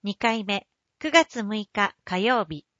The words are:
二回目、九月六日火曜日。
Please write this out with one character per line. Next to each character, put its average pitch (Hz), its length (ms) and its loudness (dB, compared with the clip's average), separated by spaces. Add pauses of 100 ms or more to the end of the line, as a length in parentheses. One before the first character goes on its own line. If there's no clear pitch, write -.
二 202 140 -6
回 226 280 0
目、 202 240 -4 (300)
九 302 140 -6
月 311 320 2
六 202 100 -4
日 208 500 -2
火 - 140 -4
曜 220 280 2
日。 156 200 -12 (140)